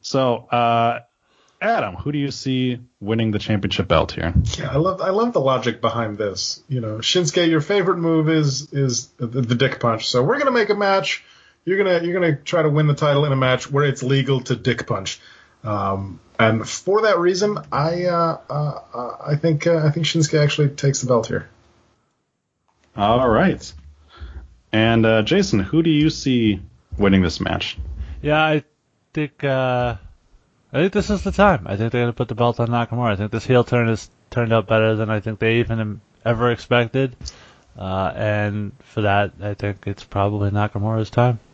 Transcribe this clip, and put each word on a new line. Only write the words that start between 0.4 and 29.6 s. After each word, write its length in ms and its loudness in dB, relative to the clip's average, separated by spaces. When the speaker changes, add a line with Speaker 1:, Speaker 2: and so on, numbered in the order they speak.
Speaker 1:
uh, 480 2
Adam, 340 -2
who 160 -6
do 80 -4
you 120 -2
see 480 -2
winning 320 -2
the 80 -2
championship 480 -2
belt 240 2
here? 220 -4
Speaker 2:
Yeah, 140 -6
I 40 -4
love, 260 0
I 80 -2
love 240 0
the 60 2
logic 420 0
behind 360 -2
this. 500 -6
You 140 -4
know, 160 -6
Shinsuke, 520 2
your 120 2
favorite 360 0
move 320 2
is, 420 0
is 360 -2
the, 80 -6
the 300 0
dick 240 0
punch. 300 -2
So 120 2
we're 160 2
gonna 140 0
make 180 2
a 60 2
match. 480 0
You're 200 0
gonna, 200 2
you're 100 -2
gonna 220 2
try 260 -2
to 80 2
win 180 2
the 60 4
title 320 2
in 60 -2
a 60 2
match 340 0
where 140 2
it's 180 -2
legal 380 0
to 140 -2
dick 300 -2
punch. 340 -6
Um, 560 -4
and 300 2
for 360 0
that 140 4
reason, 400 0
I, 340 -2
uh, 320 0
uh, 320 -4
uh, 320 -10
I 120 0
think, 280 0
uh, 120 4
I 120 2
think 160 -2
Shinsuke 380 0
actually 260 2
takes 320 -2
the 60 -4
belt 180 2
here. 240 -6
Speaker 1:
All 320 4
right. 460 2
And, 340 4
uh, 180 4
Jason, 380 2
who 200 0
do 80 2
you 220 4
see 500 0
winning 260 4
this 160 -2
match? 380 -4
Speaker 3:
Yeah, 220 2
I 200 0
think, 300 -6
uh, 520 0